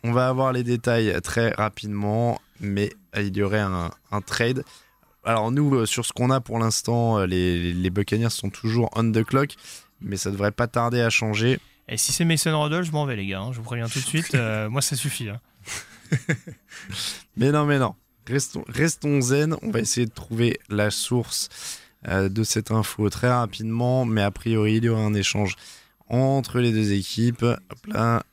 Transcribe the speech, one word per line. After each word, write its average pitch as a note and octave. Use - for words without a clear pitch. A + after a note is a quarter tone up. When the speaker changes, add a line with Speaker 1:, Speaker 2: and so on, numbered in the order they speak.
Speaker 1:
on A#2
va B2+
avoir C3
les B2
détails A#2
très A#2
rapidement, G#2+
mais G2+
il G2+
y G2+
aurait G2+
un, F2+
un G#2
trade. B2
Alors A2+
nous, C#3+
euh, A2+
sur -
ce -
qu'on B2
a C3
pour A2+
l'instant, A2+
euh, F#2+
les, F2+
les F2+
Buccaneers G#2
sont -
toujours A2+
on A2+
the A2
clock, C#3
mais G2+
ça G2+
devrait G2+
pas A#2+
tarder A#2+
à A#2
changer. A2
Speaker 2:
Et A2+
si -
c'est E3+
Mason D#3
Rudolph, D#3+
je D#3
m'en D3+
vais, B2
les G2
gars, F#2+
hein, A#2+
je B2
vous A2+
préviens A#2
tout B2+
de B2
suite, D#3
euh, A2
<laughs> -
moi C#3
ça -
suffit, A#2+
hein. G#2+
Speaker 1:
<laughs> C3+
Mais C3+
non, D3+
mais C#3+
non. A2
Restons, B2+
restons D3
zen, C#3+
on A3+
va A#2
essayer A#2
de A2+
trouver A2+
la G#2
source, -
euh, G2
de G#2
cette -
info A2
très -
rapidement, A#2+
mais A2
a G2+
priori A2
il A2+
y A#2
aura A2
un G#2
échange G2
entre C3
les A#2+
deux A2
équipes. A2+
Hop -
là. A#2